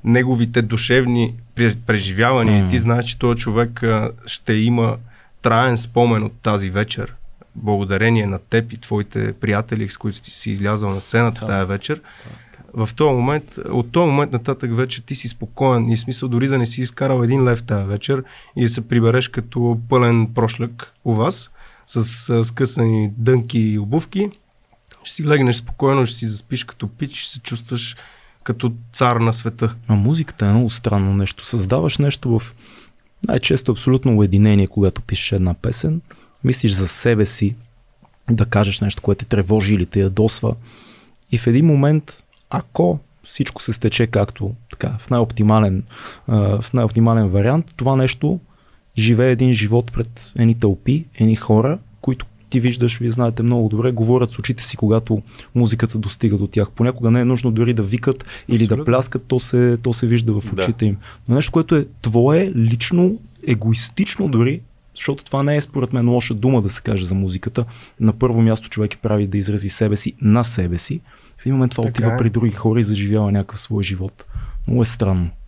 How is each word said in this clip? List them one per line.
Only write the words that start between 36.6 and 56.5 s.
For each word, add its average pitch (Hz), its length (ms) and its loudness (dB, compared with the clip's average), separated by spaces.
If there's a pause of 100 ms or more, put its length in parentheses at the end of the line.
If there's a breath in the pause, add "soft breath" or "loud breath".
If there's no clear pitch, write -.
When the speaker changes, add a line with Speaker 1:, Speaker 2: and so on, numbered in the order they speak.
Speaker 2:
за 95 160 0
себе 107 380 2
си, 101 300 -2 (760)
да 110 160 4
кажеш 104 360 0
нещо, 101 200 -4
което 101 180 0
те - 100 -14
тревожи 101 440 2
или 90 120 2
те - 140 -2
ядосва. 107 560 0 (760 loud breath)
И 117 60 0
в 113 100 0
един 127 180 4
момент, 147 580 2 (260)
ако - 500 -2 (240)
всичко - 380 -6
се 117 120 -4
стече 113 340 0
както, 101 460 -2 (180)
така, 135 280 -6
в - 100 -18
най-оптимален, 107 760 2 (440 loud breath)
а, 104 340 0
в - 120 -10
най-оптимален 113 560 2
вариант, 117 460 0
това 131 200 0
нещо 143 440 0 (580 soft breath)
живее 117 340 4
един 127 220 4
живот 113 400 0
пред - 420 -8
едни 117 200 4
тълпи, 117 500 0 (100)
едни 110 200 4
хора, 117 440 2 (220)
които 127 240 -4 (240)
ти 127 100 0
виждаш, 120 380 0
вие 120 120 -2
знаете 117 340 0
много 120 260 2
добре, 117 220 0
говорят 120 400 2
с - 80 -12
очите - 240 -4
си, - 140 -6
когато 110 440 2 (340 loud breath)
музиката 117 420 2
достига 104 400 -2
до 98 100 0
тях. 101 240 -2